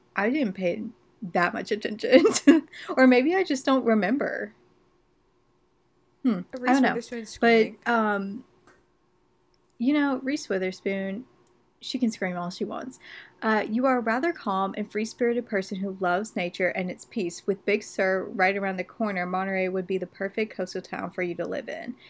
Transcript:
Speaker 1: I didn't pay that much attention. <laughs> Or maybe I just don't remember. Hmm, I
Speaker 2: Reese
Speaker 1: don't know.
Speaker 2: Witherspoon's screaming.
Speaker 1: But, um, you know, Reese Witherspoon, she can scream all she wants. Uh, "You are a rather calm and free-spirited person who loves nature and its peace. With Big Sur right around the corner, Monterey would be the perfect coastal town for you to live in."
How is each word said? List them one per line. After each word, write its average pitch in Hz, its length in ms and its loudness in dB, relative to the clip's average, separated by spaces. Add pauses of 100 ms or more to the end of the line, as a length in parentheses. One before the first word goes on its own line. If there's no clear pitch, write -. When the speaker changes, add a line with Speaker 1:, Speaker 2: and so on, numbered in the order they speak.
(160)
Speaker 1:
I 202 140 2
didn't 254 240 0
pay 185 300 -2 (400)
that 175 320 2
much - 160 -6
attention. 220 540 4 (200)
<laughs> 320 220 8 (280)
Or 262 120 6
maybe 254 260 6
I 381 100 4
just 277 220 -4
don't 269 200 2
remember. 220 680 0 (1700)
Hmm, 208 180 2 (120)
I 262 60 -8
Speaker 2:
Reese 247 140 2
Speaker 1:
don't 269 100 6
know. 226 60 4
Speaker 2:
Witherspoon's 233 400 -6
screaming. 226 560 4
Speaker 1:
But, 240 60 0
um, 208 520 0 (1400)
you 254 140 2
know, 277 280 0
Reese 269 280 -4
Witherspoon, 196 760 -4 (540)
she - 200 -6
can 233 120 2
scream 180 260 -4
all 175 120 -6
she 185 160 -8
wants. - 340 -10 (440)
Uh, 220 260 2
"You 240 160 0
are 262 120 2
a 240 40 -2
rather 254 320 0
calm 196 420 -2
and 208 160 -6
free-spirited 233 540 -2
person 196 320 -4
who 190 220 -6
loves 185 360 0
nature 180 340 0
and 180 200 -4
its - 160 -12
peace. 175 400 -6
With 190 200 -2
Big 208 180 0
Sur 190 400 0
right 190 340 0
around 190 200 -4
the 185 60 -4
corner, 190 440 -4
Monterey 190 400 -2
would 185 180 -2
be 190 140 -2
the 180 80 -8
perfect 214 480 -6
coastal 185 260 -6
town 185 300 -8
for - 100 -8
you 175 140 -4
to 170 100 -4
live - 240 -6
in." - 260 -10 (140)